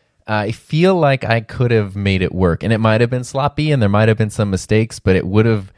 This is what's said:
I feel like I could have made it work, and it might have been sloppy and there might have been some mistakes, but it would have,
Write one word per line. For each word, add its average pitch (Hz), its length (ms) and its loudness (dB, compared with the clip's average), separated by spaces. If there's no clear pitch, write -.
I 107 260 -4
feel 175 440 0
like 143 280 0
I 113 180 0
could 120 300 -2
have 104 240 0
made 98 260 2
it 90 120 0
work, 90 300 0
and 104 80 0
it 110 80 0
might 110 220 2
have 120 80 0
been 123 140 -6
sloppy 143 480 -4
and 139 100 0
there 101 80 2
might 104 200 2
have 110 80 2
been 107 120 0
some 104 200 -4
mistakes, 107 500 -2
but 95 160 2
it 90 100 -2
would 104 200 2
have, 104 320 -2